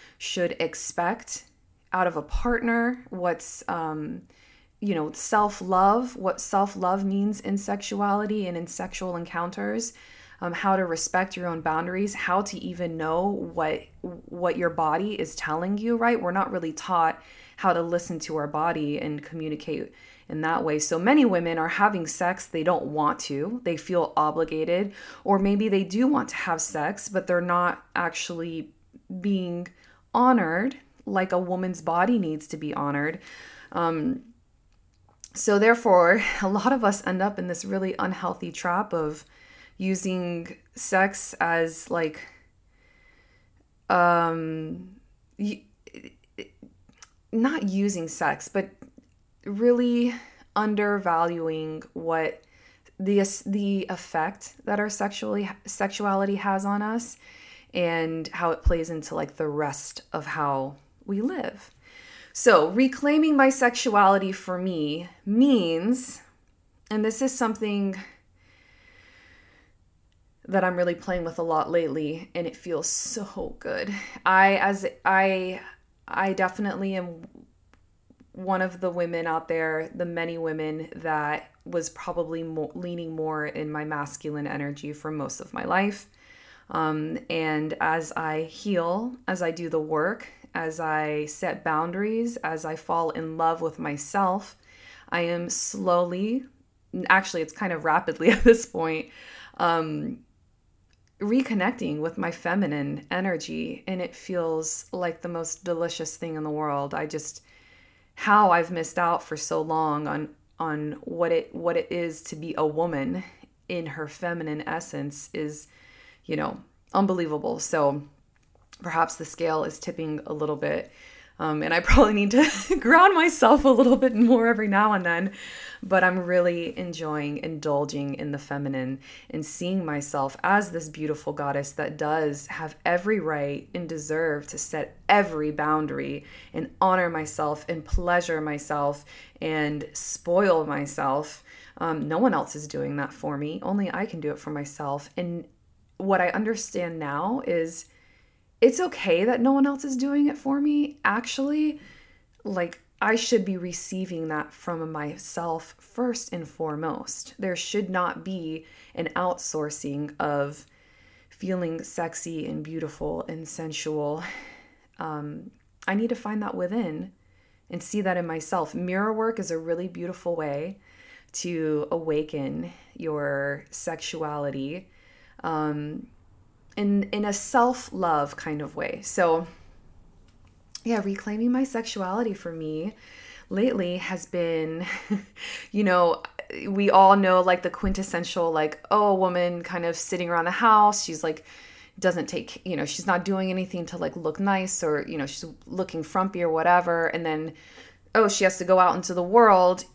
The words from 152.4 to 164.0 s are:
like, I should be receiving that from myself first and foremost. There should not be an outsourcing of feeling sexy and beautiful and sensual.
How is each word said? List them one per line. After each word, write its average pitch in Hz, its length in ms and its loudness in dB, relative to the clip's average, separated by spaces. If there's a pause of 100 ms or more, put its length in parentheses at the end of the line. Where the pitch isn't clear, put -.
like, 185 360 -4 (180)
I 214 160 2
should 226 300 2
be 185 140 -2
receiving 180 720 -6
that 151 260 -6
from 165 360 -6
myself 165 880 -6
first - 540 -4
and 165 160 -8
foremost. - 920 -6
There 190 180 -2
should 196 340 -2
not 175 340 -2
be 160 400 -8 (300)
an 165 220 -4
outsourcing 151 1040 -4
of 147 460 -2 (640)
feeling 175 560 -4
sexy 165 640 -6
and 156 180 -6
beautiful 160 640 -6
and 160 180 -10
sensual. 151 760 -4 (760)